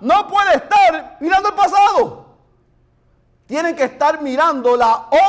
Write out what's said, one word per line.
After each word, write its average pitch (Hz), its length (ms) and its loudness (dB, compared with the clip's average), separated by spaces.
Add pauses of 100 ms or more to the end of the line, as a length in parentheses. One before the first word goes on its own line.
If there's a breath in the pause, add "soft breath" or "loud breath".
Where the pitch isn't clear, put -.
no 370 260 0
puede 392 280 0
estar 349 640 0
mirando 381 300 0
el 415 60 -6
pasado. 392 680 0 (1200)
Tienen 320 300 -6
que 277 80 -4
estar 302 380 -2
mirando 262 560 -2
la 233 300 0 (220)